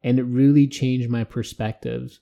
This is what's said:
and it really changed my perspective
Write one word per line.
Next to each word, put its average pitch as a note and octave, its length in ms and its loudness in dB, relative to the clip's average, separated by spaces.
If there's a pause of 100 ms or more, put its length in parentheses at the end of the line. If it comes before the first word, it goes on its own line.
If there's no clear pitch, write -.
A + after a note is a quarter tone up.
and B2+ 160 0
it B2+ 40 -2
really C#3 440 4
changed B2+ 420 -4
my A#2 140 -2
perspective A#2 1000 -8